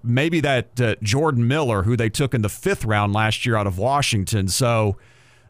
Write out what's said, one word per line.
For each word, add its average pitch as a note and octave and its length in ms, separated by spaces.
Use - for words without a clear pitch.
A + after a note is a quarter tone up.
maybe D3 380
that, C3+ 380
uh, A#2 240
Jordan A#2+ 460
Miller, A#2+ 360
who A#2 120
they A2+ 140
took C#3 240
in A#2 80
the G#2 80
fifth - 340
round G#2 300
last A2 320
year A#2 100
out G#2 100
of F#2 120
Washington. G#2+ 720
So A2 500